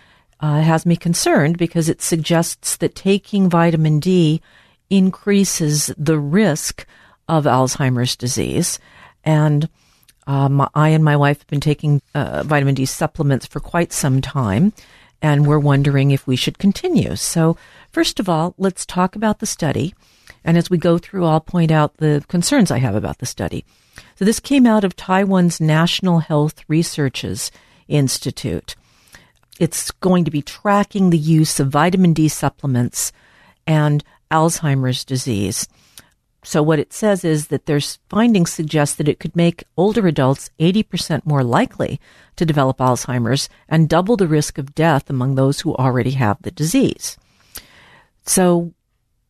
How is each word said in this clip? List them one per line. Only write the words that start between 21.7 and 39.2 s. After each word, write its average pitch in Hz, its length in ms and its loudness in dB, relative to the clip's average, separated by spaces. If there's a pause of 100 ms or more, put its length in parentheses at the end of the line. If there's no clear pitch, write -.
the 147 280 0
concerns 180 460 0
I 117 60 -2
have 117 180 0
about 90 220 -6
the - 80 -8
study. - 380 -8 (520)
So - 80 -4
this 220 160 0
came 269 260 2
out 214 160 4
of 185 140 -2
Taiwan's 185 640 0
National 165 600 2
Health 151 460 -2
Researches 147 840 -4 (340)
Institute. - 880 -4 (880)
It's - 300 -4
going 180 340 0
to 160 60 -4
be 147 120 -4
tracking 202 680 0
the 170 80 4
use 156 420 2
of 139 80 0
vitamin 170 440 2
D 156 160 2
supplements - 840 -4 (540)
and 151 360 2 (280)
Alzheimer's 143 760 0
disease. 110 640 -4 (760)
So 156 200 -2
what 156 160 2
it - 140 -4
says 202 320 -2
is 156 240 0
that 135 180 -6
their 147 100 0
s-, - 220 -6 (100)
findings 208 420 2
suggest 151 480 -2
that 151 100 -2
it - 120 -2
could - 160 -8